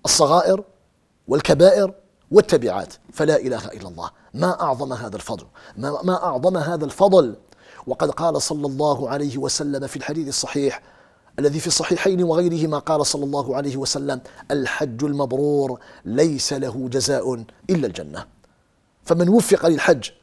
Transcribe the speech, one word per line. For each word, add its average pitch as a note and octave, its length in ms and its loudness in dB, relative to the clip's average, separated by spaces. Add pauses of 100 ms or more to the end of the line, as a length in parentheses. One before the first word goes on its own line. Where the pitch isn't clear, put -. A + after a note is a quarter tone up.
الصغائر F3 600 4 (640)
والكبائر F#3 640 4 (360)
والتبعات." A#2+ 640 2 (180)
فلا D3+ 240 2
إله A2+ 300 -2
إلا - 220 -14
الله، E2+ 220 -12 (240)
ما F3 280 -2
أعظم C3+ 300 -4
هذا G#2+ 240 -10
الفضل، G2+ 300 -10 (300)
ما، C#3+ 260 -6
ما F3+ 220 -2
أعظم E3+ 320 0
هذا D#3 280 -2
الفضل. D#3 520 4 (500)
وقد C#3+ 240 -2
قال D#3+ 320 -2
صلى D3 240 -6
الله C3+ 420 -2
عليه C#3 300 -4
وسلم C#3 480 -4
في C#3+ 100 -12
الحديث D3 320 -6
الصحيح C#3 540 -4 (560)
الذي C#3+ 220 0
في - 60 -6
الصحيحين F3+ 560 0
وغيرهما، E3 560 0
قال D3+ 280 0
صلى C#3+ 180 -2
الله C#3 320 -2
عليه C#3 200 -4
وسلم: C3+ 440 -4 (300)
"الحج C3+ 540 -2
المبرور C#3+ 760 0 (240)
ليس C#3 480 0
له C3 360 -6
جزاء B2 560 -2 (260)
إلا D#3 160 2
الجنة." D#2+ 380 -10 (800)
فمن F3 240 2
وفق G3 380 4
للحج D3+ 440 4 (120)